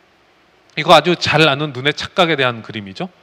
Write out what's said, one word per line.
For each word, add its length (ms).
이거 160
아주 240
잘 280
아는 280
눈의 200
착각에 440
대한 240
그림이죠. 480